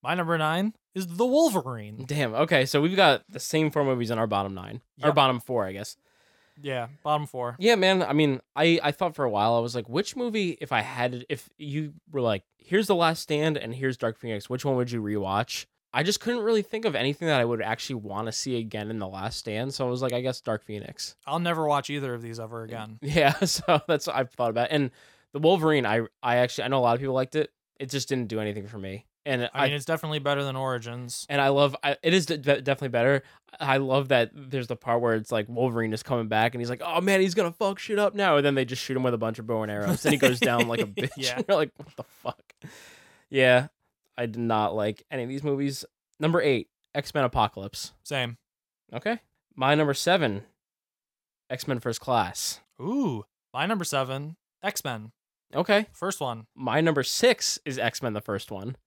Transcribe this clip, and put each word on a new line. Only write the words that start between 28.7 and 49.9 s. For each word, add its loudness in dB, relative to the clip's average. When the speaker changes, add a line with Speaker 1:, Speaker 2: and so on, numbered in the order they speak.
Speaker 2:
me. -10
And -2
Speaker 1:
I -4
Speaker 2:
I 0
Speaker 1:
mean, 0
it's -8
definitely -4
better 0
than -4
Origins. -6
Speaker 2:
And 0
I 6
love, 4
I, 0
it 2
is 4
de-, -2
de-, 2
definitely -2
better. 4
I 2
love 2
that 4
there's -8
the -6
part 2
where 4
it's -2
like 0
Wolverine 0
is -4
coming -2
back 2
and -6
he's -6
like, -8
"Oh 0
man, 4
he's 2
gonna 2
fuck -2
shit -2
up 2
now." 4
And 4
then 4
they 2
just -8
shoot -6
him -2
with 2
a -2
bunch -4
of -12
bow -2
and -4
arrows. -2
And 4
he 2
goes 4
down 2
like -2
a 0
Speaker 1:
<laughs> -12
Speaker 2:
bitch. -6
Speaker 1:
Yeah. -4
Speaker 2:
<laughs> -6
You're 4
like, 0
"What -20
the -12
fuck?" -12
Yeah, 6
I -4
did -8
not 2
like -2
any -6
of -8
these -8
movies. -2
Number 2
eight, 2
X-Men 0
Apocalypse. -2
Speaker 1:
Same. -6
Speaker 2:
Okay. -4
My 4
number 4